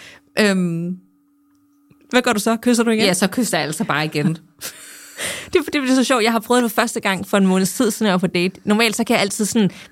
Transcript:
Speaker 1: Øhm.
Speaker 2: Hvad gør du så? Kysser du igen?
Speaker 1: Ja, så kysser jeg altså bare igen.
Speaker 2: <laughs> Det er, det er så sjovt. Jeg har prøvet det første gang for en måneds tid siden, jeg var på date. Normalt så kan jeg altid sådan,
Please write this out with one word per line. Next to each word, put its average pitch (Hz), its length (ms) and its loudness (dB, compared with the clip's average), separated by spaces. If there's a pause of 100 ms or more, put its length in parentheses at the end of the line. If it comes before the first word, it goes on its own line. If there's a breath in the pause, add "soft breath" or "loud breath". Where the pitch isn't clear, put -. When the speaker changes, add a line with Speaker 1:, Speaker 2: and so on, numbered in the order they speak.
(400 loud breath)
Speaker 1:
Øhm. 180 580 0 (1120)
Speaker 2:
Hvad 247 120 2
gør 247 120 2
du 214 60 -2
så? 226 220 0
Kysser 240 220 2
du 233 60 0
igen? 220 160 2
Speaker 1:
Ja, 190 80 4
så 185 140 0
kysser 190 300 -2
jeg 151 100 0
altså 160 160 -4
bare 151 220 0
igen. 151 220 0
Speaker 2:
<laughs> 160 100 -2 (1160 loud breath)
Det 370 60 4
er, 294 220 -4
det 254 100 -2
er 262 40 2
så 262 80 4
sjovt. 233 200 0
Jeg 226 80 2
har 233 80 0
prøvet 240 240 0
det 226 80 -2
første 226 280 -2
gang 190 280 -4
for 208 100 0
en 196 80 4
måneds 185 280 2
tid 247 180 0
siden, 220 140 -2
jeg 214 80 2
var 180 40 2
på 180 100 0
date. 180 360 -2
Normalt 208 320 2
så 233 80 -2
kan 240 100 0
jeg 190 80 2
altid 202 240 -2
sådan, 196 260 2 (200 loud breath)